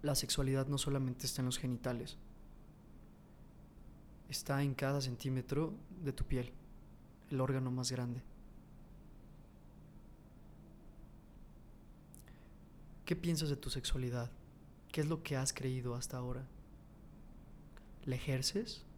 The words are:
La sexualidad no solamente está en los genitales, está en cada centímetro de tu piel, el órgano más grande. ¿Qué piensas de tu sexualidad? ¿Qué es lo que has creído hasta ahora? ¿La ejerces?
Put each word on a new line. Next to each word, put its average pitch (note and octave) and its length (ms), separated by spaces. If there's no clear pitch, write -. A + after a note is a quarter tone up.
La D3 120
sexualidad C3+ 520
no C#3+ 120
solamente C3+ 480
está - 160
en B2+ 40
los B2 120
genitales, B2 600
está C#3 340
en C#3 120
cada C#3 260
centímetro C3 720
de C#3 100
tu - 120
piel, B2 280
el C3 100
órgano C3 300
más B2+ 200
grande. B2 320
¿Qué E3+ 120
piensas D#3 340
de C#3 60
tu C#3+ 120
sexualidad? B2 640
¿Qué D#3 120
es D3 60
lo D#3+ 140
que C#3 140
has C3 160
creído B2+ 420
hasta A#2+ 220
ahora? B2 300
¿La C3 80
ejerces? C#3 720